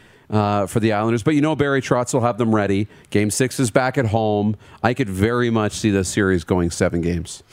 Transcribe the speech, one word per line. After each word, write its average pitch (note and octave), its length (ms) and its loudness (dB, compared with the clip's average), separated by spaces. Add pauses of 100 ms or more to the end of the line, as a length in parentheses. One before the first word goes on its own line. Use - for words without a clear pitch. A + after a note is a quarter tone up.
(280)
uh, G#2 380 0
for A2+ 140 -2
the A2 120 2
Islanders. A2 300 0
But D#3 140 0
you C#3+ 40 2
know D#3 140 0
Barry C#3 260 0
Trotz B2 320 0
will C3 100 0
have A#2 140 0
them A2+ 160 0
ready. G2+ 360 0 (220)
Game G#2 200 0
six B2+ 300 -2
is A#2 100 0
back B2+ 260 0
at C3 100 0
home. G#2+ 500 0 (260)
I A#2 100 4
could B2+ 160 -2
very A#2 420 0
much A2 240 0
see A2 160 0
this F#2+ 180 2
series F#2 340 2
going F2 300 0
seven F2 280 0
games. E2+ 520 -4